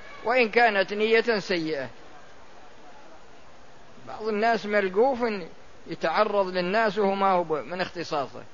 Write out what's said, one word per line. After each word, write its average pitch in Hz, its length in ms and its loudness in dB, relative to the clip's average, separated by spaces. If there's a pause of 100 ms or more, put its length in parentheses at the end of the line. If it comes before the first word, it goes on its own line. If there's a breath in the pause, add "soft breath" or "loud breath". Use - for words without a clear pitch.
(220)
وإن 233 260 4
كانت 202 440 4
نية 220 460 4
سيئة. 160 500 -2 (2250)
بعض 220 200 -8
الناس 220 380 2
ملقوف 208 580 4
إن 202 240 -2 (400)
يتعرض 190 600 2
للناس 185 500 0
وهو 196 180 4
ما 196 160 4
هو 175 120 4
من 160 380 -4
اختصاصه. 143 640 -4 (100)